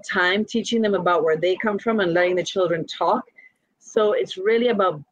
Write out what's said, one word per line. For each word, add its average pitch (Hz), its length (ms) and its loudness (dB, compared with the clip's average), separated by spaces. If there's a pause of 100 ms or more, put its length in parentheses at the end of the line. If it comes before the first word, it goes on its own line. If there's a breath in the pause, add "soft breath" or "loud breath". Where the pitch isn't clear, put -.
(100)
time 190 340 0
teaching 226 380 -2
them 208 120 2
about 175 300 2
where 160 120 2
they 175 200 0
come 208 220 -2
from 226 220 0
and 175 140 0
letting 180 220 2
the 175 60 0
children 170 440 -2
talk. 180 380 -2 (540 soft breath)
So 214 340 0
it's - 240 -4
really 226 320 0
about 185 320 0 (120)